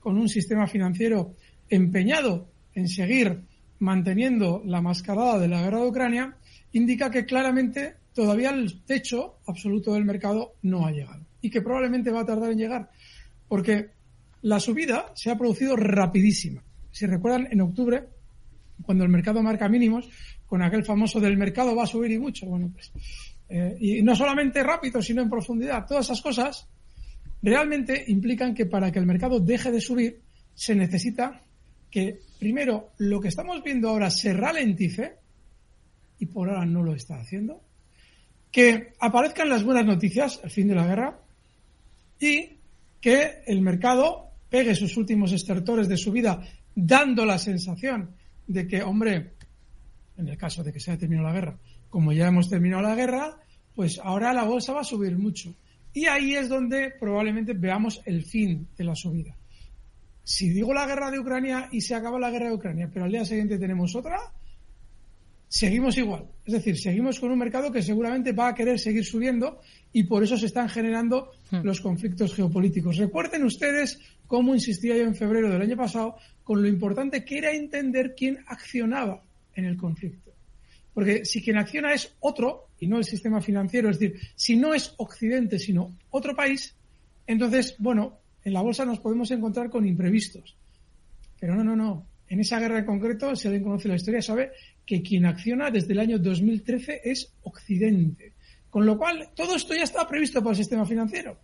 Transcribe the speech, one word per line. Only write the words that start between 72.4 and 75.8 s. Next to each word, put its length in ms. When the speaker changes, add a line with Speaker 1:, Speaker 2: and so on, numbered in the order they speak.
Speaker 1:
Recuerden 480
ustedes 560
cómo 280
insistía 420
yo 80
en 100
febrero 360
del 100
año 160
pasado 400